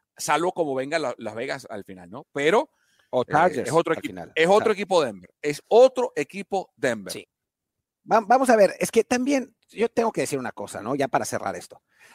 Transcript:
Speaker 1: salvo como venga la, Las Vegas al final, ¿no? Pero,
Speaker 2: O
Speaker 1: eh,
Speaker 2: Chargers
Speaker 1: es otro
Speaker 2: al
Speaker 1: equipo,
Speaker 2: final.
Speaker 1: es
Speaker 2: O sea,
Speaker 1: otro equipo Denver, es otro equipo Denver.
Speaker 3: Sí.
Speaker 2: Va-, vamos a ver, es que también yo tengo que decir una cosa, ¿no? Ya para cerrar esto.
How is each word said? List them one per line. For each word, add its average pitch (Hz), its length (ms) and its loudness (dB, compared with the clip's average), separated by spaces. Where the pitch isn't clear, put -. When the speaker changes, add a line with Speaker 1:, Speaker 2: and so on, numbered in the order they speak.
Speaker 1:
salvo 165 360 -2
como 151 220 -4
venga 139 240 -4
la, 135 200 -4
Las 107 160 -10
Vegas 135 360 -8
al 101 140 -12
final, 90 260 -20
¿no? 127 220 -18
Pero, 170 380 0
Speaker 2:
O 127 120 0
Speaker 1:
eh, - 80 -6
Speaker 2:
Chargers 147 380 2
Speaker 1:
es 131 60 -2
otro 165 200 2
Speaker 2:
al - 40 -4
Speaker 1:
equipo, - 140 -10
Speaker 2:
final. 87 220 -14
Speaker 1:
es 160 120 4
Speaker 2:
O - 40 2
sea, 202 80 6
Speaker 1:
otro 214 140 2
equipo 185 300 0
Denver, 101 380 -8
es 147 280 -6
otro 247 460 4
equipo 185 640 -6
Denver. 110 360 -4
Speaker 3:
Sí. 101 140 -12
Speaker 2:
Va-, 208 100 4
vamos 247 300 4
a 226 60 8
ver, 196 220 6
es - 120 -2
que 226 140 2
también 254 520 -2
yo 202 180 -2
tengo 233 240 -2
que 165 100 -4
decir 135 160 -4
una 120 140 -8
cosa, - 300 -12
¿no? 120 120 -4
Ya 135 140 -2
para 120 160 0
cerrar 98 320 -6
esto. - 260 -18